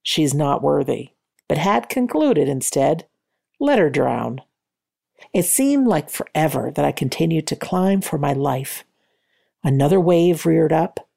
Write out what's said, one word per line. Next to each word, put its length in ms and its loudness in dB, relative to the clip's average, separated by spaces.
"She's 320 0
not 280 0
worthy," 480 -2
but 100 -2
had 320 0
concluded 580 0
instead, 580 -2
"Let 200 2
her 100 4
drown." 520 -4
It 100 2
seemed 440 2
like 220 0
forever 640 -4
that 140 -2
I 80 0
continued 540 -2
to 80 -4
climb 460 0
for 160 -6
my 140 0
life. 540 -4
Another 360 4
wave 460 2
reared 260 4
up. 340 -2